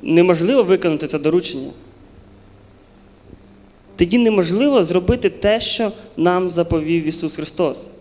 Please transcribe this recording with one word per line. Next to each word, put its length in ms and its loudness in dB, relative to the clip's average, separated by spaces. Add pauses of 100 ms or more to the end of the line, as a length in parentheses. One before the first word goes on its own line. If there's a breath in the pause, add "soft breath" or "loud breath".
неможливо 600 4
виконати 440 0
це 120 -4
доручення. 520 -2 (2250)
Тоді 220 2
неможливо 640 2
зробити 460 0
те, 300 0
що 320 -4 (240 loud breath)
нам 340 0
заповів 560 -2
Ісус 300 -6
Христос. 520 -6 (120)